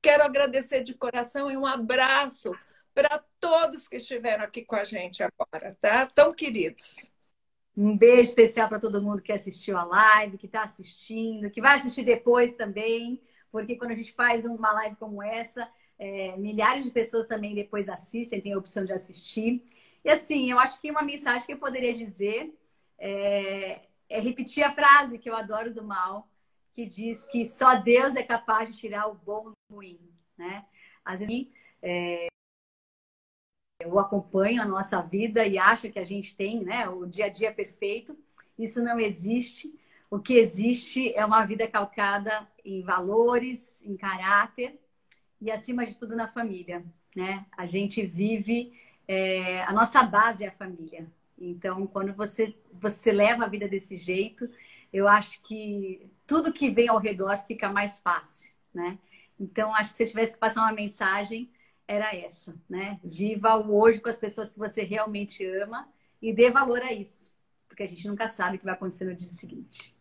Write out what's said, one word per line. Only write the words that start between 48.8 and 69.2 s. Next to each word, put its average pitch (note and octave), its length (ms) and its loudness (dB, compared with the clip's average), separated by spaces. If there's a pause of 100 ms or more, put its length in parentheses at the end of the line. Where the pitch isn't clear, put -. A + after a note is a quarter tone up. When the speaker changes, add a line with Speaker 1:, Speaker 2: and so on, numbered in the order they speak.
Speaker 2:
é, F#3 560 -2
a - 80 -4
nossa A#3 320 6
base G#3 400 2
é G3 40 -8
a F#3+ 40 -12
família. E3 560 -14 (300)
Então, F#3 500 -6
quando G3 260 -4
você, G#3 420 -4 (180)
você G#3 380 0
leva A3 340 4
a - 20 -6
vida G3+ 200 -6
desse F#3+ 300 -6
jeito, F#3+ 520 -4 (420)
eu G3 160 2
acho G#3 360 4
que G3+ 680 -10 (180)
tudo D#4 240 2
que C#4 180 0
vem A#3 200 4
ao A3 80 6
redor G3 400 -2 (100)
fica G#3+ 240 -6
mais G3+ 300 -2
fácil, - 500 -4 (220)
né? F3+ 240 -8 (420)
Então, G#3+ 340 -4
acho G#3+ 180 0
que - 60 -20
se A#3 60 2
eu A3 40 2
tivesse A3+ 260 -2
que - 60 -20
passar A3 240 0
uma A3 100 2
mensagem, G#3 760 -4 (380)
era G#3 280 -4
essa, F3 400 -14 (140)
né? G3 340 -8
Viva G#3 540 2
o G#3+ 220 0
hoje A3+ 220 8
com A#3+ 80 -4
as A3+ 80 -4
pessoas G#3 360 -8
que G3+ 60 -20
você G#3+ 240 -6
realmente G3+ 640 -6
ama G3+ 420 -6 (340)
e A3 120 -4
dê A#3+ 180 8
valor B3 300 2
a B3+ 100 -6
isso, - 440 -12 (320)
porque - 160 -12
a F#3+ 40 -6
gente F3 200 -12
nunca G3+ 200 -4
sabe F#3+ 300 -4
o - 20 -10
que F#3+ 60 -14
vai F#3 80 -4
acontecer F#3+ 320 -8
no F3+ 100 -8
dia F3+ 140 -16